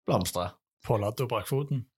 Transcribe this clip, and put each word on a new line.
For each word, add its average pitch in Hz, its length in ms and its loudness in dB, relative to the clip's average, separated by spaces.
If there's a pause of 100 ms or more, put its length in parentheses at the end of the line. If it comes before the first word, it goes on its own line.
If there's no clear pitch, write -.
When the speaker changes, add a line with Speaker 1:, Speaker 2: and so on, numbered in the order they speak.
Speaker 1:
Blomstra. 90 440 0 (360)
Speaker 2:
På 117 160 4
ladd 104 200 0
og 117 80 -2
brakfoten, 135 560 -2 (120)